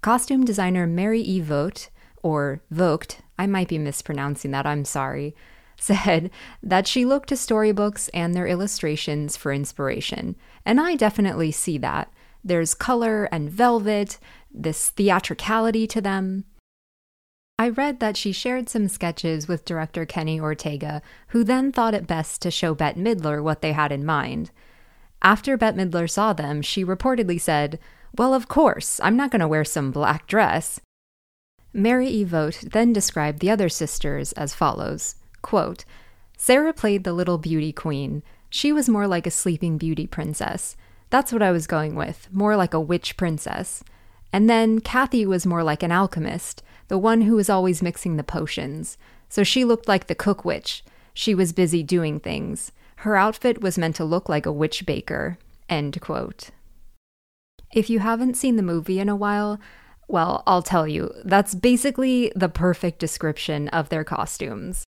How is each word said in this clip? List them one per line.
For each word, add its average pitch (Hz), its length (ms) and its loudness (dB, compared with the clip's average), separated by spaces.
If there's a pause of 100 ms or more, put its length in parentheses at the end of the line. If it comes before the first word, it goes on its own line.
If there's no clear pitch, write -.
Costume 254 420 2
designer 185 440 2
Mary 196 340 0
E. 190 200 -2
Vogt, 151 500 -4 (320)
or 147 480 -2
Vogt, 156 500 0 (180)
I 208 80 -2
might 190 220 0
be 170 80 -2
mispronouncing 143 760 -4
that, 135 120 -2
I'm 147 220 -2
sorry, 139 480 -6 (220)
<laughs> - 200 -20
said 185 540 2 (320)
that 190 240 2
she 247 180 2
looked 277 240 2
to 277 80 0
storybooks 208 760 0
and 175 200 0
their 180 120 -2
illustrations 151 920 -2
for 143 160 -4
inspiration, 139 840 -4 (300)
and 233 160 4
I 339 140 0
definitely 202 580 2
see 156 240 -4
that. - 340 -4 (320)
There's 170 300 0
color 226 520 0
and 147 260 -4
velvet, 208 680 2 (320)
this - 380 -4
theatricality 214 1000 2
to 220 120 -2
them. 190 460 -2 (1120)
I 233 100 2
read 269 320 -2
that 214 160 0
she 202 160 -4
shared 247 380 -4
some 208 180 0
sketches 160 580 -4
with 170 200 -4
director 160 400 -6
Kenny 160 340 -4
Ortega, 151 600 -6 (260)
who 233 160 2
then 262 280 2
thought 226 200 2
it 185 140 -2
best 160 340 -4
to 175 100 -2
show 160 240 -2
Bette 151 240 -2
Midler 165 440 0
what 156 180 -2
they 156 120 -2
had 147 200 0
in 139 100 -4
mind. 151 480 -2 (680)
After 214 380 4
Bette 214 180 2
Midler 175 320 0
saw 214 240 2
them, 151 300 -2
she 185 240 -2
reportedly 185 520 0
said, 151 400 0 (380)
"Well, 254 160 4
of 262 160 0
course, - 540 2
I'm 196 120 4
not 262 160 2
gonna 180 160 2
wear 156 180 2
some 139 260 -2
black 151 360 0
dress." 185 540 0 (960)
Mary 247 340 2
E. 220 160 0
Vogt 165 480 -2
then 233 220 6
described 151 460 0
the 185 100 2
other 202 180 2
sisters 143 640 -4
as 143 220 -6
follows, - 600 -2 (260)
quote, - 420 0 (540)
"Sarah 294 340 4
played 202 320 0
the 180 80 -2
little 175 240 0
beauty 156 380 -2
queen. 147 480 -4 (260)
She - 240 0
was 285 160 2
more 208 180 2
like 175 200 0
a 170 40 -2
sleeping 165 460 -2
beauty 160 300 -2
princess. - 720 -6 (320)
That's 262 200 4
what 226 120 2
I 190 100 6
was 165 140 0
going 156 280 -2
with, - 380 -6
more 208 240 2
like 180 160 2
a 160 80 0
witch 170 380 -2
princess. - 640 -4 (480)
And 208 160 6
then 226 320 6
Kathy 254 460 2
was 185 180 2
more 170 180 2
like 151 200 0
an 170 100 0
alchemist, - 720 -2 (240)
the 190 120 0
one 226 240 4
who 220 140 6
was 202 120 4
always 185 340 2
mixing 170 340 -2
the 151 80 -2
potions. 156 760 -8 (300)
So 202 160 2
she 254 200 2
looked 233 220 2
like 190 220 2
the 170 80 -2
cook - 280 0
witch. - 400 -6 (300)
She 208 220 0
was 175 160 2
busy 170 320 2
doing 156 340 0
things. - 540 -8 (240)
Her 214 200 -2
outfit 226 440 2
was 190 180 -2
meant 165 180 0
to 165 80 -4
look 165 240 0
like 151 160 0
a 160 80 -2
witch 156 340 -2
baker," - 520 -4 (300)
end 147 320 -4
quote. - 500 -8 (1200)
If 220 160 2
you 226 120 2
haven't 233 360 0
seen 254 200 2
the 208 60 2
movie 170 360 0
in 202 100 0
a 208 60 0
while, 208 460 -2 (480)
well, 170 400 0
I'll 175 140 4
tell 160 260 2
you, - 240 -4 (120)
that's 196 300 4
basically 247 800 2
the 185 140 2
perfect 170 500 0
description 151 720 -4
of 147 200 -2
their 160 140 -2
costumes. 147 880 -6